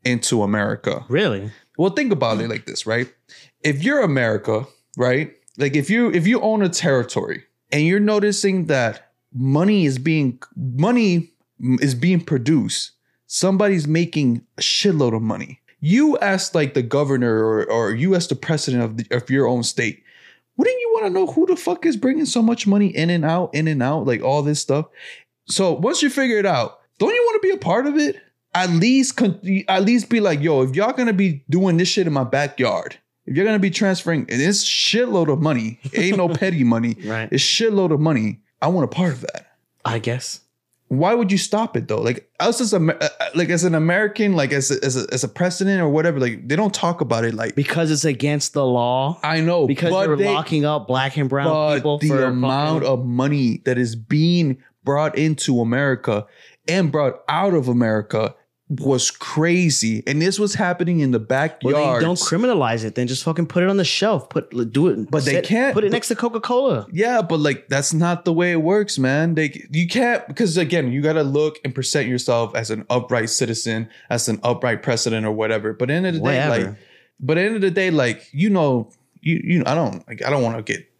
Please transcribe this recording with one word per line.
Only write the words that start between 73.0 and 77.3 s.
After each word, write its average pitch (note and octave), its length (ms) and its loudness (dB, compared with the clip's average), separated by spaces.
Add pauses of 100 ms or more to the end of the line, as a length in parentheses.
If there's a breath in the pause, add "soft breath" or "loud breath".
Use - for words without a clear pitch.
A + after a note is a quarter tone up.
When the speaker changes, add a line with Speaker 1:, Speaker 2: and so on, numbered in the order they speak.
Speaker 1:
citizen, A2+ 580 -2 (200 loud breath)
as A#2+ 200 -2
an G#2+ 160 -2
upright A#2+ 400 0
president A2+ 420 0
or G#2+ 60 0
whatever. A2 400 -2
But C3 180 -4
at D3+ 40 0
the - 20 0
end F#3 100 0
of F3+ 80 0
the D#3+ 60 -2
day, - 40 -4 (240)
Speaker 2:
Whatever. A#2 220 0
Speaker 1:
like, G#2 60 -12 (420 soft breath)
but D#3 200 0